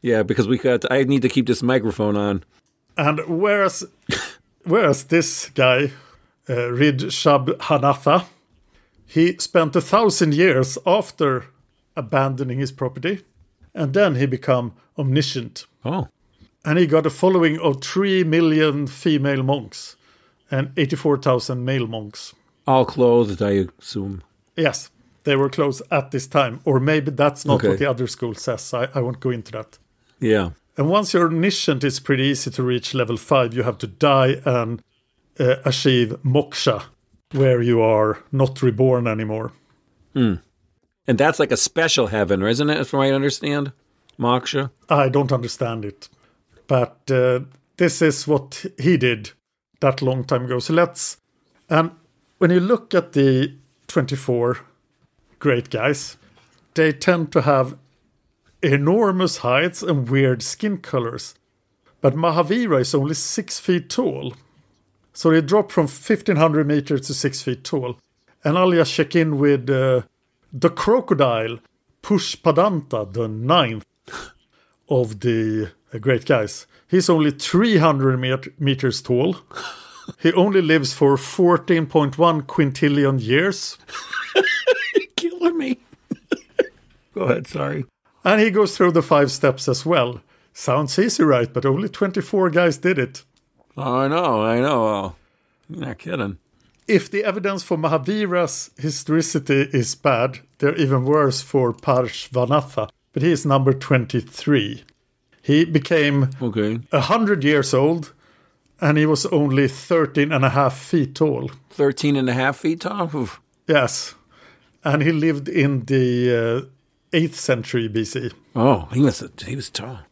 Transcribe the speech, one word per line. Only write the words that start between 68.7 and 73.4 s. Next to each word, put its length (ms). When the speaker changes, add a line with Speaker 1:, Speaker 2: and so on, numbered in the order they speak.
Speaker 2:
just 220
check 220
in 240
with, 300
uh, 320
the 160
crocodile, 920
Pushpadanta 1120
the 140
ninth 580